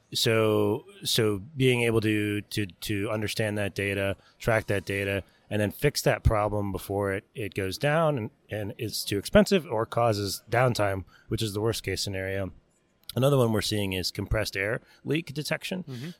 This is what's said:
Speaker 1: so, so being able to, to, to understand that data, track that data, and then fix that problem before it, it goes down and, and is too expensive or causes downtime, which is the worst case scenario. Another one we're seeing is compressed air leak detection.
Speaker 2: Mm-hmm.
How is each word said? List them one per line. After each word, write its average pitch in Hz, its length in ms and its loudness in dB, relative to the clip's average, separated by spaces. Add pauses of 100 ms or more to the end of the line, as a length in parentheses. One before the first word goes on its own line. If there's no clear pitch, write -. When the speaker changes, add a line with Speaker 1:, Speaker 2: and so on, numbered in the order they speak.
(140)
Speaker 1:
so, 110 720 2 (180)
so 104 380 2 (160)
being 127 260 4
able 113 180 4
to, 104 400 0
to, 104 240 -4
to 101 440 -4
understand 107 480 -2
that 101 180 -2
data, 98 400 -2 (240)
track 110 280 0
that 98 180 0
data, 98 380 -2 (260)
and 107 120 -2
then 104 100 2
fix - 300 -2
that 113 220 2
problem 104 480 2
before 98 420 -2
it, 101 120 -6 (100)
it 101 180 -8
goes 95 240 -4
down 151 400 2
and, 107 120 -4 (200)
and 104 280 -6
is - 260 -6
too 101 140 -2
expensive 196 520 4
or 113 160 0
causes 104 640 0
downtime, 104 540 2 (240)
which - 140 -2
is 107 120 -2
the 101 80 -4
worst 110 220 -2
case 95 180 -4
scenario. 95 500 -4 (640)
Another 135 220 4
one 117 140 4
we're 104 100 2
seeing 101 320 0
is 92 160 -2
compressed 101 480 -2
air 104 240 -2 (240)
leak 139 280 -4
detection. 156 500 -6
Speaker 2:
Mm-hmm. 135 260 -10 (100)